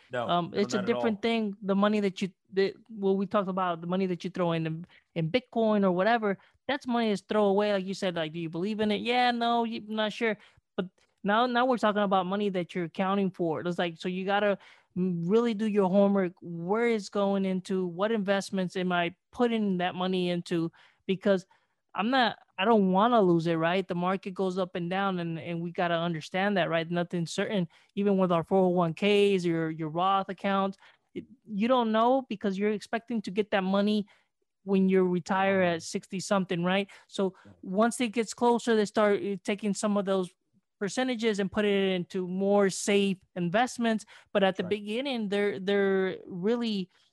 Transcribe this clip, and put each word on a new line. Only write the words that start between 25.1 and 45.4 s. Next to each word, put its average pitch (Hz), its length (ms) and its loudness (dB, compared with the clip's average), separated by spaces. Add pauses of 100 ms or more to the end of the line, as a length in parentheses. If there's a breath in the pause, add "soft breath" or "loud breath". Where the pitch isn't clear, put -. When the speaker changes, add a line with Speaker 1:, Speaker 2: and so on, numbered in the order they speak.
Speaker 2:
and, 165 200 -6
and 170 220 -6
we 170 100 -6
gotta 170 240 0
understand 175 600 -2
that, 160 120 2
right? 165 200 -2
Nothing's 170 420 -4
certain, 196 360 -2 (280 soft breath)
even 202 220 2
with 185 140 2
our 165 120 2
four 190 220 4
oh 180 40 4
one 175 240 2
Ks, 202 500 4
your, 165 280 0
your 160 180 -6
Roth 190 400 0
accounts, 196 480 -2 (380 soft breath)
it, 285 80 -8 (280)
you 214 160 0
don't 240 240 4
know, 240 380 2
because 196 280 -2
you're 208 140 0
expecting 226 520 -6
to 196 80 -10
get 196 180 -2
that 196 140 2
money 202 420 2 (580 soft breath)
when 190 260 4
you 190 160 4
retire 190 560 2
Speaker 1:
Mm-hmm. 175 140 2
Speaker 2:
at 165 80 -6
sixty - 360 -8
something, 185 440 0
right? 190 240 0 (200 loud breath)
So 190 260 -2 (120 loud breath)
Speaker 1:
Yeah. 202 60 -20 (120)
Speaker 2:
once 214 360 0
it 247 100 0
gets 220 260 -4
closer, 240 400 2
they 214 100 4
start, 208 380 2
uh, 202 200 -4
taking 208 300 -2
some 202 240 0
of 196 80 0
those 190 240 0 (500)
percentages 220 600 -2
and 196 120 -2
put 208 140 0
it 196 300 2
into 180 320 -4
more 196 420 2
safe 202 480 0 (180)
investments. 220 680 0 (280 loud breath)
But 202 100 4
at 190 140 4
the 202 60 -2
Speaker 1:
Right. 175 60 -8
Speaker 2:
beginning, 214 600 -4
they're, 202 300 -2